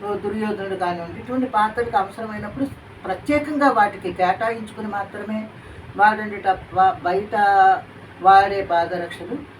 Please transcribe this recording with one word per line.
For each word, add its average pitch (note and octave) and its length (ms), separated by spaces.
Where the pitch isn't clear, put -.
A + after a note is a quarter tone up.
ఓ, G3+ 200
దుర్యోధనుడు G3+ 600
కానివ్వండి, E3+ 400
ఇటువంటి B3+ 340
పాత్రలకు A3 440
అవసరమైనప్పుడు G#3+ 680
ప్రత్యేకంగా C#4+ 640
వాటికి G3+ 400
కేటాయించుకుని A3 680
మాత్రమే G#3+ 420
వాడండి G#3 480
తప్ప F#3 400
బయట G3+ 280
వాడే G3 340
పాదరక్షలు E3+ 640